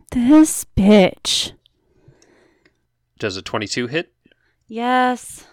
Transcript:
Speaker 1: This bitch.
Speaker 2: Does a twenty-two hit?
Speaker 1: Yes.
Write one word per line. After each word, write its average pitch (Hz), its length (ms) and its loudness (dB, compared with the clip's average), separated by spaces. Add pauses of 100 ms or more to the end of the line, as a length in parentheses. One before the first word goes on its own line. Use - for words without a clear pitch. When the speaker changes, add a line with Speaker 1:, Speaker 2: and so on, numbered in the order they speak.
(120)
Speaker 1:
This 302 540 2 (120)
bitch. - 760 2 (1600)
Speaker 2:
Does 98 200 -8
a 95 40 -14
twenty-two 117 460 -8
hit? 156 260 -8 (540)
Speaker 1:
Yes. 247 840 -4